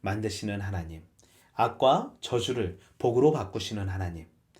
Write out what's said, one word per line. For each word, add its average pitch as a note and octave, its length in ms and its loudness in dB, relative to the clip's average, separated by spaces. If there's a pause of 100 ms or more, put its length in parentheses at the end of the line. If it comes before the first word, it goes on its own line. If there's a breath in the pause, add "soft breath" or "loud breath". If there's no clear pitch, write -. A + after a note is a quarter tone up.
만드시는 G2+ 580 -4
하나님, E2+ 440 -8 (500 soft breath)
악과 C3+ 680 2
저주를 A#2 600 -2 (180 soft breath)
복으로 B2+ 340 4
바꾸시는 G#2 560 -4
하나님, F2 400 -6 (320 soft breath)